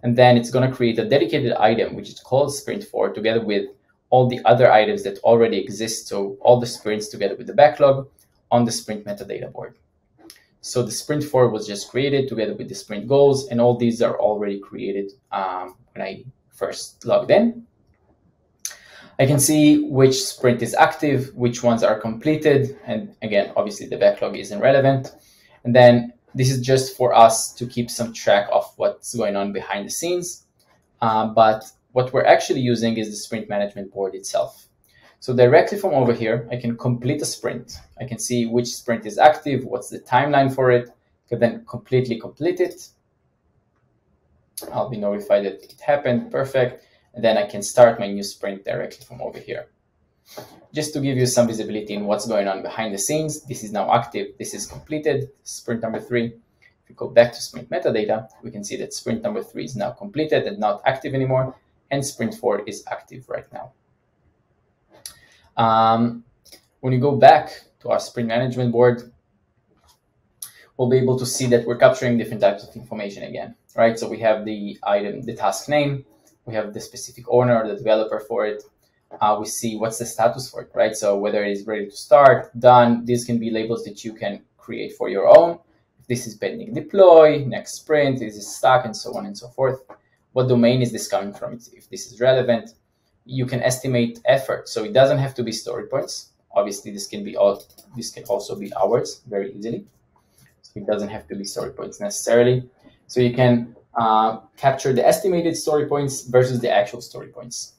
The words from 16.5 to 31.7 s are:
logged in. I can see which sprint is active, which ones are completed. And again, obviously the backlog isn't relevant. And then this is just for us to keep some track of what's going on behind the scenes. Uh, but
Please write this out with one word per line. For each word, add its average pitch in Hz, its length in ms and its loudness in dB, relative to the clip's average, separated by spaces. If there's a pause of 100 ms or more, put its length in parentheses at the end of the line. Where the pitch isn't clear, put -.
logged - 240 0
in. 220 380 2 (1500)
I 135 60 4
can 139 120 2
see 151 520 4
which 131 340 4
sprint 120 380 0
is 113 120 -6
active, 151 640 0
which 120 260 -2
ones 117 220 2
are - 160 2
completed. 143 840 0
And 110 360 -8
again, 104 360 0
obviously 104 280 -4
the - 120 -8
backlog 101 400 2
isn't 104 240 -8
relevant. 135 520 2 (520)
And 120 100 2
then 120 380 8 (200)
this 131 160 0
is 127 120 -2
just 131 340 0
for 123 180 0
us - 420 6
to 120 120 -10
keep 120 240 -6
some 117 220 -6
track 101 360 2
of - 140 0 (140)
what's - 360 -4
going 107 220 -2
on 101 160 -4
behind 101 340 -8
the 101 60 -14
scenes. 175 540 -8 (560)
Uh, 113 260 0
but 110 380 2 (260)